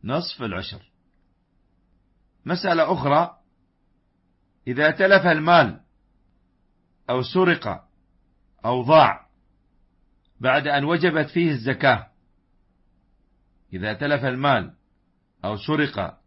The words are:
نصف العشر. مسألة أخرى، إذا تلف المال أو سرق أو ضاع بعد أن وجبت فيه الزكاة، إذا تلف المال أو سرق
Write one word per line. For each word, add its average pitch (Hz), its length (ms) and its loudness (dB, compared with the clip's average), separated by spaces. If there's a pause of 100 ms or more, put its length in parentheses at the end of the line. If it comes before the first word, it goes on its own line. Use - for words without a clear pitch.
نصف 143 380 -6
العشر. 95 500 -10 (1500)
مسألة 170 480 0
أخرى، 143 440 0 (1300)
إذا 143 240 2
تلف 190 340 4
المال 156 560 4 (1300)
أو 127 120 -2
سرق 175 640 -2 (800)
أو 123 160 -2
ضاع 127 460 4 (1120)
بعد 131 280 0
أن 143 160 -2
وجبت 156 460 0
فيه 170 220 0
الزكاة، 127 560 0 (1700)
إذا 101 200 -6
تلف 143 320 -4
المال 127 480 -2 (720)
أو 104 120 -6
سرق 139 680 -4